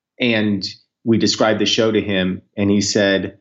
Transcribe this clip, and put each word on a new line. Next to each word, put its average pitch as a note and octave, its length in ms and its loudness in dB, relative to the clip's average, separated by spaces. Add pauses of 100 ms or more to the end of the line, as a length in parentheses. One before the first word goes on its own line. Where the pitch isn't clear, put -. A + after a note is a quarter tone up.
(200)
and G#2+ 440 0 (400)
we A2+ 140 2
described G#2+ 420 0
the G#2 60 0
show A2+ 260 0
to G#2 80 0
him, F#2 440 -2 (120)
and G2+ 140 0
he G2+ 120 2
said, G2 600 0